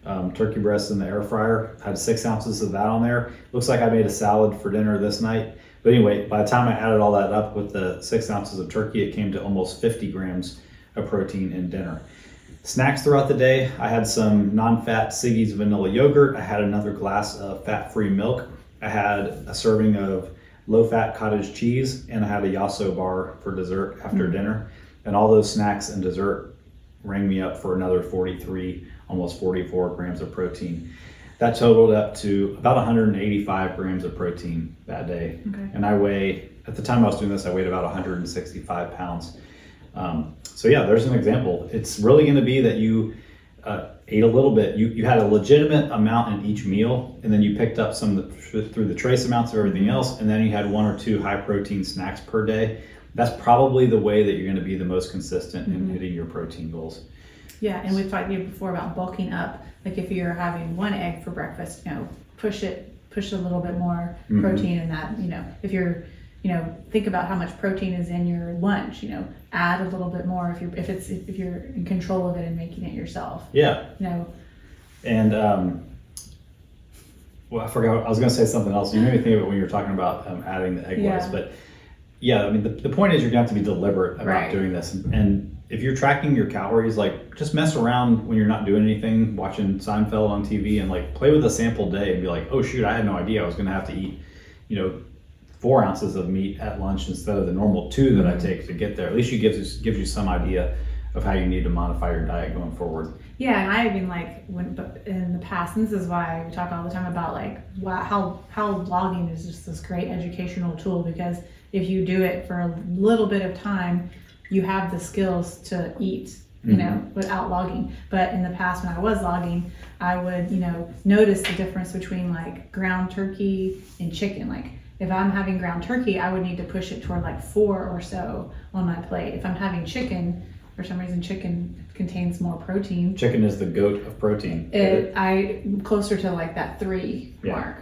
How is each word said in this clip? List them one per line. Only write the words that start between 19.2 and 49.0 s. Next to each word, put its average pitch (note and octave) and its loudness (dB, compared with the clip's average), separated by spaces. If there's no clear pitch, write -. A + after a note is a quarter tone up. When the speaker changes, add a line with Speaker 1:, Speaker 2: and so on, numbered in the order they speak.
Speaker 1:
a - -10
serving G#2+ 4
of G2 -2
low-fat A2+ 4
cottage G#2+ -2
cheese, B2+ -2
and G#2+ 0
I G2+ -2
had G2+ -2
a F#2+ 0
Yasso G2 -2
bar F#2 -4
for F#2+ -6
dessert F#2 -4
after F#2+ 0
Speaker 2:
Mm-hmm. F2 0
Speaker 1:
dinner. G#2+ -2
And G2+ 0
all G#2+ 6
those G#2+ 8
snacks G#2 0
and G2+ -6
dessert F#2 -4
rang G2 -2
me F#2+ 0
up F#2 -4
for F#2 -4
another F2+ 2
forty-three, F#2 -6
almost F2+ -4
forty-four F2+ -2
grams F2 -6
of - -8
protein. E2+ -6
That A#2 2
totaled A2+ 8
up G#2+ 2
to G2 0
about B2 4
a A#2 2
hundred A2+ 4
and G2 2
eighty-five G2 -2
grams F#2 -4
of E2+ -6
protein E2+ -6
that - -8
day. E2+ -6
Speaker 2:
Okay. G2 -8
Speaker 1:
And G2+ -2
I G#2 4
weigh, G2 0
at - -10
the - -8
time A#2+ 4
I G#2+ 8
was G2 0
doing G#2 -2
this, F#2+ -4
I F2+ -2
weighed F#2 0
about F2+ -2
a F2 -4
hundred F2+ -4
and F2 -6
sixty-five F2 -8
pounds. F2 -10
Um, D#2+ -6
so - -2
yeah, D3 8
there's A2+ 6
an B2+ 2
example. F#2+ 2
It's - -6
really C#3+ 10
gonna C#3 6
be B2+ 4
that A2 8
you, A2 2
uh, G#2 -6
ate G#2+ 4
a A#2 8
little B2+ 8
bit. G#2 4
You, A2+ 4
you A2+ 0
had - 6
a G#3 6
legitimate D3+ 6
amount G#2+ 2
in - -6
each G#2 -2
meal, A2+ 0
and G#2+ 2
then G#2 6
you G2+ 2
picked A2+ 0
up G#2+ 0
some G2+ 0
of - -10
the, G#2+ -2
through A2 -2
the F2 -2
trace B2 2